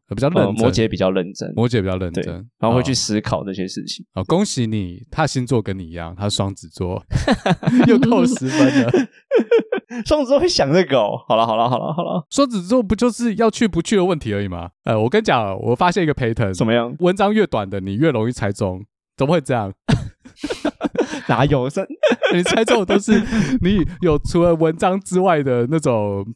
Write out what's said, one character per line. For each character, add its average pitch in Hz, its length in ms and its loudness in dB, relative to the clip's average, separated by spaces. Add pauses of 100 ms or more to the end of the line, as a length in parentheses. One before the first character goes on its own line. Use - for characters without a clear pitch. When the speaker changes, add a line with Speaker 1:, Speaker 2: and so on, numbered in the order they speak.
Speaker 1:
比 101 80 -8
较 127 120 2
认 175 80 -2
真。 - 80 4
Speaker 2:
呃， 98 80 0
摩 113 200 2
羯 110 160 2
比 98 80 -6
较 92 140 2
认 95 240 -2
真。 - 220 -10
Speaker 1:
摩 117 120 2
羯 117 140 0
比 92 60 -2
较 92 80 -2
认 92 160 -4
真。 87 120 -4
Speaker 2:
对， 87 80 -10 (260)
然 110 120 0
后 - 20 2
会 127 100 2
去 131 120 -2
思 107 260 -2
考 120 240 -4
这 98 80 -6
些 92 140 -6
事 - 180 -10
情。 - 300 -12
Speaker 1:
哦。 95 80 -4
哦， - 20 -4
恭 175 200 2
喜 123 220 -2
你， 101 440 -6
他 156 160 0
星 131 180 -2
座 120 160 0
跟 98 160 -4
你 90 120 -12
一 - 20 -16
样， 85 260 -10
他 101 140 -4
双 98 240 -2
子 - 140 -20
座。 92 340 -6 (400)
<laughs> - 460 2
又 233 100 6
扣 254 260 2
十 262 240 -2
分 277 340 4
了。 226 80 0 (560)
Speaker 2:
<laughs> 247 600 -2
双 302 180 2
子 233 60 -2
座 277 80 6
会 349 100 2
想 143 240 0
这 185 120 4
个 - 140 0
哦。 110 200 0 (100)
好 117 80 2
了， 113 80 4
好 113 120 0
了， 117 120 2
好 127 100 0
了， - 140 -4
好 165 100 -4
了。 165 280 -4
Speaker 1:
双 277 180 2
子 214 140 -4
座 220 180 2
不 208 140 0
就 240 160 2
是 233 240 -2
要 226 160 2
去 233 160 0
不 170 160 0
去 220 140 0
的 185 80 4
问 185 120 0
题 117 160 -6
而 101 100 -2
已 101 40 -4
吗？ 87 240 -8 (140)
呃， 113 160 0
我 110 80 2
跟 208 120 2
你 226 40 0
讲， 113 360 0
我 113 140 0
发 180 160 2
现 180 140 0
一 - 20 0
个 147 80 0
pattern。 113 400 -2
Speaker 2:
怎 104 100 0
么 113 80 2
样？ 117 280 0
Speaker 1:
文 180 140 2
章 202 200 2
越 214 120 2
短 104 220 -2
的， 98 120 -6
你 98 140 -4
越 151 160 2
容 113 180 0
易 127 40 -2
猜 104 200 -2
中。 95 320 -4 (320)
怎 135 100 0
么 151 60 2
会 175 80 2
这 135 120 -4
样？ 104 260 -2
<laughs> - 40 -20 (1500)
Speaker 2:
哪 123 180 2
有？ 135 220 0
是 170 120 -6 (280)
Speaker 1:
<laughs> 480 260 0
你 175 80 2
猜 226 220 2
中 226 160 2
的 190 40 0
都 202 140 2
是 208 140 0 (480)
你 180 240 2 (180)
有 156 160 2
除 170 240 0
了 175 120 4
文 160 220 0
章 190 240 0
之 185 180 -2
外 180 240 4
的 123 280 0
那 160 80 2
种 104 460 0 (120)